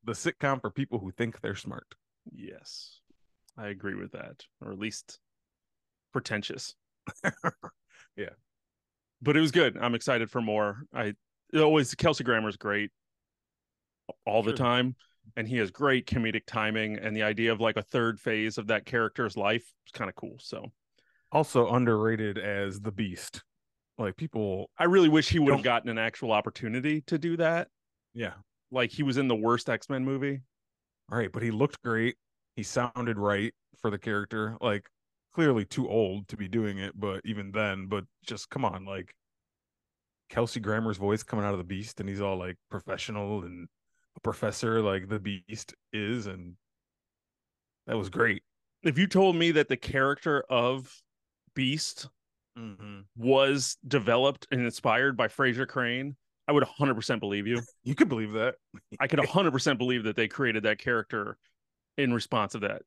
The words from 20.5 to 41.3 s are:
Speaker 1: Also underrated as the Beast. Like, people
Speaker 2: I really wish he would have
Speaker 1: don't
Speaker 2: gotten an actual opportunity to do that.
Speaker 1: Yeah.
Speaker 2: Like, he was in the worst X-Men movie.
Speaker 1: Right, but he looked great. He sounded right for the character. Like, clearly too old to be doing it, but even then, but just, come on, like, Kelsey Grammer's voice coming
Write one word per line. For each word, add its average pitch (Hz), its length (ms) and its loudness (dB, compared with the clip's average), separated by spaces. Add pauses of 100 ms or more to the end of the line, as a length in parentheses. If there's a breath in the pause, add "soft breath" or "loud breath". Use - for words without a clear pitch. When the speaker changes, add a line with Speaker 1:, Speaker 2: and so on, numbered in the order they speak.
Speaker 1:
Also 139 380 4
underrated 110 680 2
as 101 420 -2
the 107 100 -6
Beast. 95 520 -6 (560)
Like, 104 180 -2
people 104 640 -4
Speaker 2:
I 165 60 4
really 175 240 8
wish 151 200 6
he 170 80 4
would 139 140 8
have 139 80 6
Speaker 1:
don't 107 40 -6
Speaker 2:
gotten 120 260 2
an 113 100 -2
actual 113 320 -2
opportunity 123 680 0
to 160 180 -2
do 170 180 -2
that. 165 300 0 (480)
Speaker 1:
Yeah. 113 180 -6 (380)
Speaker 2:
Like, 123 200 2
he 151 120 -4
was 135 140 2
in 139 100 2
the 120 80 4
worst 117 340 0
X-Men 127 360 -2
movie. 135 360 -2 (680)
Speaker 1:
Right, 107 220 -2
but 113 120 -6
he 117 80 0
looked 120 320 0
great. 113 340 0 (380)
He 110 80 -8
sounded 120 560 -2
right 101 340 0 (260)
for 110 120 -2
the 98 80 -6
character. 110 600 -4
Like, 104 300 -2 (440)
clearly 135 320 4
too 127 220 -4
old 101 400 0
to - 80 -10
be 101 120 -8
doing 104 320 -2
it, 98 200 -8
but 98 240 -4
even 101 280 -8
then, 98 340 -2
but 98 180 -4 (220)
just, - 240 -12
come 120 160 -2
on, 95 200 -4
like, 98 280 -10 (1160)
Kelsey 120 300 -2
Grammer's 107 380 -2
voice 101 240 0
coming 104 240 -4